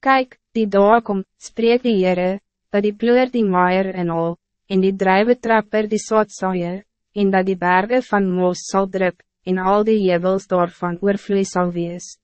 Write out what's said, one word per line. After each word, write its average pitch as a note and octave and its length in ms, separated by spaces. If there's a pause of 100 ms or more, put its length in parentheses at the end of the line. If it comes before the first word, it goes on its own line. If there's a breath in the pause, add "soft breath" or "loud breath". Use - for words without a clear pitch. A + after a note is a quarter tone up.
Kyk, C4 380 (180)
die A3 80
dae G3+ 400
kom, G3 160 (160)
spreek A#3 480
die A3+ 140
Heere, F#3 400 (340)
dat G#3 160
die G#3 80
ploer B3 320
die A#3+ 160
maaier F#3 480
inhaal, E3+ 460 (340)
en F#3+ 80
die F#3+ 160
druiwetrapper G#3+ 960
die G#3 80
saadsaaier, F#3+ 800 (320)
en G3 240
dat F#3 80
die F#3+ 160
bergen F#3+ 480
van G3 240
mos F3+ 400
sal G3 160
drup, F#3 320 (240)
en F#3 160
al G3+ 240
die A3 220
heuwels F#3 420
daarvan F3 560
oorvloei G3+ 440
sal F3+ 260
wees. E3+ 320 (180)